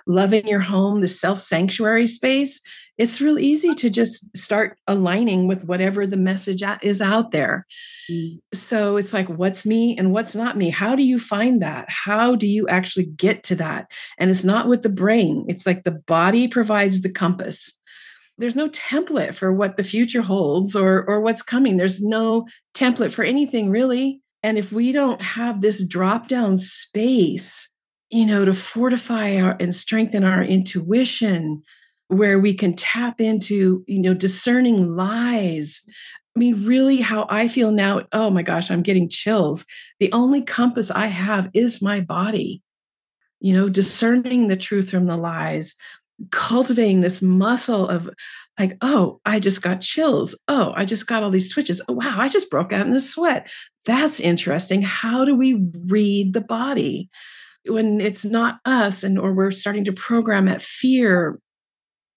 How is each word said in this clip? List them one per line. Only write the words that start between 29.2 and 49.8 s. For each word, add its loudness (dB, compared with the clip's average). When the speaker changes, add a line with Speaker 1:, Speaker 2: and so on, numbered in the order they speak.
Speaker 1:
our, 2
and -2
strengthen 0
our 4
intuition, 0
where 4
we 4
can 0
tap -4
into, 0
you 0
know, 4
discerning 2
lies. -2
I 0
mean, 2
really 4
how -2
I 0
feel 2
now, 2
oh 2
my 2
gosh, -2
I'm 0
getting 2
chills. 0
The 2
only 2
compass -2
I -2
have -2
is 0
my 0
body, -4
you 2
know, 4
discerning 2
the 2
truth -2
from 2
the -2
lies, -6
cultivating 2
this 0
muscle 2
of -4
like, -2
"Oh, 2
I 0
just 0
got -4